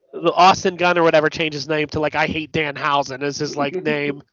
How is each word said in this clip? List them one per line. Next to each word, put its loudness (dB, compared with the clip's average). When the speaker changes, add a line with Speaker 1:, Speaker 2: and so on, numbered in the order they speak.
Speaker 1:
The -2
Austin 4
Gunn 2
or 4
whatever 4
changed -4
his -10
name -2
to, -6
like, -2
"I 0
hate -6
Danhausen" -2
is -4
his, -6
like, -4
Speaker 2:
<laughs> -6
Speaker 1:
name, -4